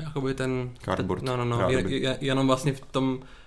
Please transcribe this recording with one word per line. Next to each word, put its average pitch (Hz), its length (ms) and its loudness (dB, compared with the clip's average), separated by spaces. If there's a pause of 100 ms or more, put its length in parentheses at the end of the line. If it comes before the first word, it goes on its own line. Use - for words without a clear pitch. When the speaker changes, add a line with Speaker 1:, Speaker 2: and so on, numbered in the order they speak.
Speaker 1:
jakoby 139 300 -2
ten 127 360 -2 (160)
Speaker 2:
Cardboard. 92 380 0
Speaker 1:
no, 127 140 0
no, 120 80 0
no, 120 140 2
Speaker 2:
Rádoby. 131 340 2
Speaker 1:
je-, 135 80 0
je-, 131 200 0
jenom 135 260 2
vlastně 131 260 2
v - 80 -8
tom, 131 380 0 (280)